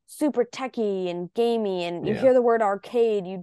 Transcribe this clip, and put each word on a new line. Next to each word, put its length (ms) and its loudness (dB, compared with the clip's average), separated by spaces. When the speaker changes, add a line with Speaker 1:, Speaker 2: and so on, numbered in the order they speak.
Speaker 1:
super 360 0
techie 680 -4
and 240 -6
gamey, 520 0
and 200 -6
you 80 0
Speaker 2:
Yeah. 80 -4
Speaker 1:
hear 120 6
the 80 4
word 200 4
arcade, 640 0
you 180 -8